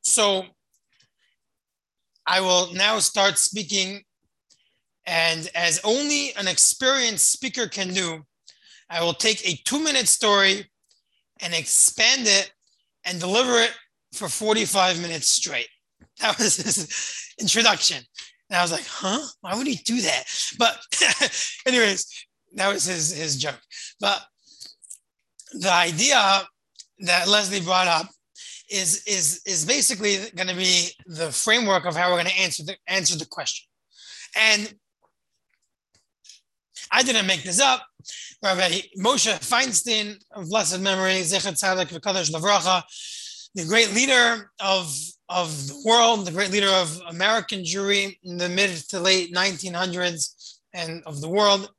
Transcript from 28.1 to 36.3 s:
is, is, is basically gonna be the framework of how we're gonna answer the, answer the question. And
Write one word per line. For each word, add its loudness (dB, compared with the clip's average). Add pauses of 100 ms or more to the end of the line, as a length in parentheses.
is, -2
is, -2
is -4
basically 0 (180)
gonna -4
be 2 (160)
the -6
framework 2
of -2
how 2
we're 2
gonna 0 (100)
answer -2
the, -10 (120)
answer 0
the -8
question. -8 (680)
And 2 (2250)